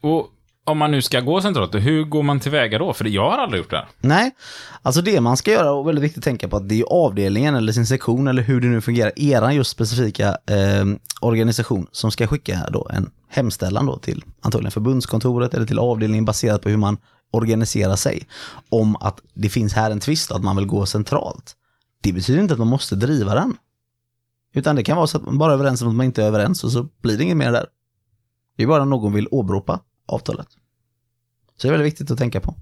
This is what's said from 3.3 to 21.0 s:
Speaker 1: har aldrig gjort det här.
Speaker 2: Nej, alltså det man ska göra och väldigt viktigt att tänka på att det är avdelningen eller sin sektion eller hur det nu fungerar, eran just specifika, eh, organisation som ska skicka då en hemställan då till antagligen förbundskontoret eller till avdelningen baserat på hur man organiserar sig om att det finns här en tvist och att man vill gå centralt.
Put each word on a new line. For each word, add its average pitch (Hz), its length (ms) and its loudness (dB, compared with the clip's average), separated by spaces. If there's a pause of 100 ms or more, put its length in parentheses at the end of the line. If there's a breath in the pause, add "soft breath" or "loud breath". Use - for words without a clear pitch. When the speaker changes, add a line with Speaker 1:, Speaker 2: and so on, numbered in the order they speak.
Speaker 1:
har 240 80 0
aldrig 120 240 -2
gjort - 80 -10
det - 60 -4
här. - 120 -6 (120)
Speaker 2:
Nej, 180 300 4 (520 loud breath)
alltså 131 200 0
det 185 180 2
man 120 160 2
ska - 140 0
göra 180 220 4
och 143 160 -2
väldigt 147 160 0
viktigt 151 140 -2
att 147 60 -10
tänka 120 240 -2
på - 80 -2
att 98 120 -4
det 110 120 2
är 117 40 2
avdelningen 117 720 2
eller 110 180 0
sin 113 140 2
sektion 131 420 0
eller 127 140 0
hur 123 180 2
det 123 60 0
nu 120 140 2
fungerar, 117 360 0
eran 135 380 2
just 135 160 0
specifika, 110 580 0 (180)
eh, 98 380 2 (360)
organisation 113 720 0
som - 180 -2
ska 113 160 -2
skicka 98 460 -4
då - 200 -4
en 98 180 -2 (180)
hemställan 113 580 -2
då 131 120 -4
till - 260 -6 (160)
antagligen 107 320 -2
förbundskontoret 123 840 0
eller 113 120 0
till 135 120 -2
avdelningen 110 460 0
baserat 107 380 0
på - 60 -2
hur 104 80 2
man 104 200 2 (340 soft breath)
organiserar 110 680 0
sig - 320 -2 (400 loud breath)
om 110 280 2
att - 240 -4 (140)
det 104 140 -2
finns 107 260 0
här 110 160 2
en 104 100 -4
tvist 151 300 -4
och - 60 -6
att 98 80 -4
man 98 120 0
vill 98 100 0
gå 98 200 0
centralt. - 720 -4 (460)